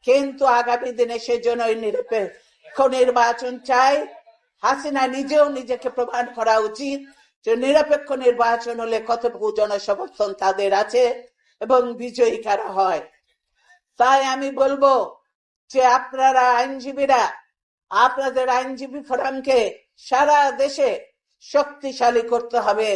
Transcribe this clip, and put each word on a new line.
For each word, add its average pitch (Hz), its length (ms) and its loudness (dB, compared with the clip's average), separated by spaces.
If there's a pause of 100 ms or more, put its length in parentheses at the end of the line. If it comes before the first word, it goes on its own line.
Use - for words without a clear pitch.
কিন্তু 277 380 0 (140)
আগামী 240 400 -2
দিনে 233 180 -2 (100)
সেজন্য 240 440 -2
ওই 220 140 -2
নিরপেক্ষ - 920 -6 (200)
নির্বাচন 247 560 2 (180)
চাই। 262 240 4 (680)
হাসিনা 277 400 -2 (140)
নিজেও 285 300 2 (120)
নিজেকে 247 380 -6
প্রমাণ 240 280 -4 (120)
করা 220 200 2 (120)
উচিত 277 320 -6 (440)
যে 220 80 0 (120)
নিরপেক্ষ 294 440 2 (180)
নির্বাচন 233 560 0
হলে 226 160 -2 (100)
কতটুকু 233 400 -2 (100)
জনসমর্থন 208 720 -2 (120)
তাদের 196 280 0 (120)
আছে 240 220 2 (560)
এবং 247 200 2 (200)
বিজয়ী 240 460 -2
কারা 208 300 -2
হয়। 185 260 0 (1000)
তাই 269 200 6 (140)
আমি 269 140 -6 (140)
বলবো 269 300 4 (760)
যে 262 100 0 (180)
আপনারা 262 460 2 (160)
আইনজীবীরা, 269 600 0 (680)
আপনাদের 254 560 0 (120)
আইনজীবী 262 500 -8
ফোরামকে 262 500 0 (500)
সারা 294 300 4 (240)
দেশে 277 280 0 (640)
শক্তিশালী 254 680 0 (100)
করতে 240 340 -2
হবে 214 300 0